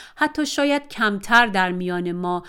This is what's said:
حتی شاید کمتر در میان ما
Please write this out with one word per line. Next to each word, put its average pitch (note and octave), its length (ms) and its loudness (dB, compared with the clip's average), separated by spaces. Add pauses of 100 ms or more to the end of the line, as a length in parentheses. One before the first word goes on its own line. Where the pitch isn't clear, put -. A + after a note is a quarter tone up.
(160)
حتی D4+ 300 0
شاید C#4+ 420 0
کمتر A3+ 580 2
در F#3+ 260 0
میان F3+ 400 -4
ما F3 360 -2